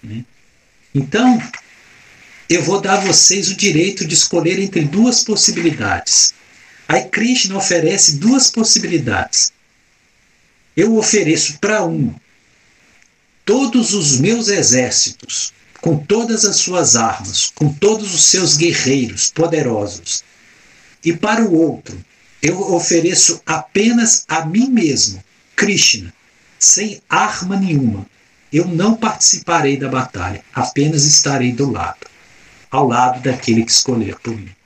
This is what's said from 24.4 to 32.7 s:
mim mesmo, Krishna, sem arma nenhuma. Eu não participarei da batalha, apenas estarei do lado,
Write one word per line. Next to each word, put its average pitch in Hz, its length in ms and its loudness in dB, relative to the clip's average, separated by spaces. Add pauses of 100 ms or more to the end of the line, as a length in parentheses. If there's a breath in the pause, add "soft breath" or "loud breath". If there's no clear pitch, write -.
mim 208 240 0
mesmo, 131 540 0 (340)
Krishna, 156 560 0 (460)
sem 202 500 0
arma 196 480 -2
nenhuma. 135 500 0 (460)
Eu 160 140 2
não 180 280 2
participarei 160 840 0
da 135 120 -6
batalha, 95 640 -6
apenas 143 520 0
estarei 135 480 2
do 135 180 -2
lado, - 360 -8 (640 soft breath)